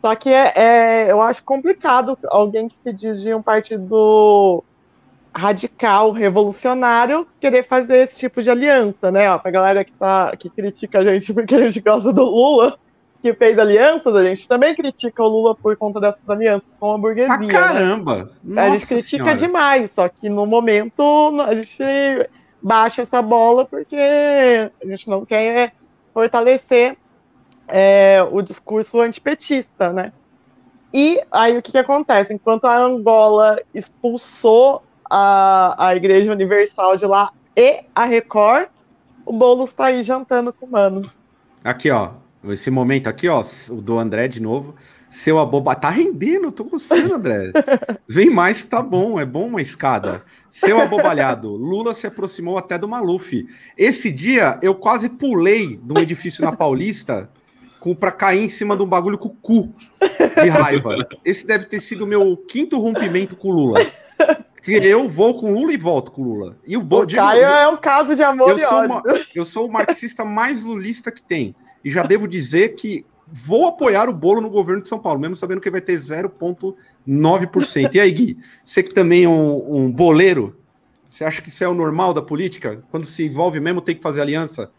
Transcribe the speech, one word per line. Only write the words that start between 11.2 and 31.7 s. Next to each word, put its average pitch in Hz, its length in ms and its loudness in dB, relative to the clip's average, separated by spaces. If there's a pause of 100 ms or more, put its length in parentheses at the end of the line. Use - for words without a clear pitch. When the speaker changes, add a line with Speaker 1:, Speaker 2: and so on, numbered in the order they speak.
Speaker 1:
<laughs> - 20 -6
porque 226 220 0
a 254 40 6
gente 233 200 2
gosta 214 320 2
do 214 120 4
Lula, 247 540 4 (440)
que 233 120 0
fez 226 240 4
alianças, 233 580 2
a 190 80 4
gente 185 240 -4
também 277 280 2
critica 262 480 -6
o 220 40 2
Lula 220 280 2
por 214 220 -2
conta 208 220 -6
dessas 208 280 -2
alianças 208 400 -2 (120)
com 208 140 -4
a 214 40 -4
burguesia, 220 400 -2
Speaker 2:
Pra 208 100 -6
caramba! 196 840 0 (120)
Speaker 1:
né? 139 180 -4
A 202 100 4
gente 208 100 0
Speaker 2:
Nossa - 140 -16
Speaker 1:
critica 262 280 -6
Speaker 2:
Senhora! 302 160 0
Speaker 1:
demais, 285 560 0
só 180 140 0
que - 180 -12
no 208 180 -2
momento 226 580 0 (440)
a 214 80 0
gente 220 240 -12 (840)
baixa 226 420 0
essa 247 180 -2
bola 233 440 2
porque 294 300 -10
a 277 920 0
gente 190 240 -12
não 196 160 -4
quer 233 480 0 (400)
fortalecer, 247 840 2 (680)
é, 196 520 6 (120)
o 196 100 -2
discurso 220 580 -4
antipetista, 233 960 -4
né? 185 180 -8 (840)
E 311 280 2 (100)
aí 233 260 2
o 233 40 -4
que - 100 -18